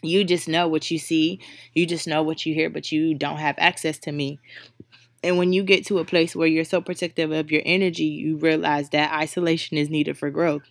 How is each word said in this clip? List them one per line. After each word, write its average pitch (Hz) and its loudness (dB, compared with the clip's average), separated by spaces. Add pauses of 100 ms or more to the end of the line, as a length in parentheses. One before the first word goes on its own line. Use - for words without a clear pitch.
you 180 2
just 175 0
know 170 2
what 160 -2
you 165 -2
see, 165 0 (340)
you 175 2
just 165 -4
know 156 0
what 156 -4
you 160 -2
hear, 160 0
but 156 -8
you 156 0
don't 147 -4
have 151 0
access 165 0
to - -8
me. 143 -4 (840)
And 180 2
when 180 4
you 190 2
get 190 4
to 196 0
a 156 -2
place 170 2
where 165 2
you're 160 2
so 175 0
protective 165 -4
of 156 -2
your 151 2
energy, 175 2
you 156 -2
realize 147 2
that 151 2
isolation 160 0
is 147 0
needed 147 -2
for 147 -4
growth. 147 0